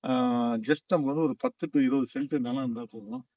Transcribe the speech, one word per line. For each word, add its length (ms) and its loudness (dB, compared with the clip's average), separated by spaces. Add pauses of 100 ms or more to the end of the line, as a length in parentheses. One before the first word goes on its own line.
ஆ, 60 0 (420)
just 320 0
நம்ம 200 2
வந்து 160 0
ஒரு 140 2
பத்து 320 -4
to 100 2
இருபது 260 4 (140)
சென்ட் 200 -2
நிலம் 160 -2
இருந்தா 360 -4
போதும். 340 -12 (120)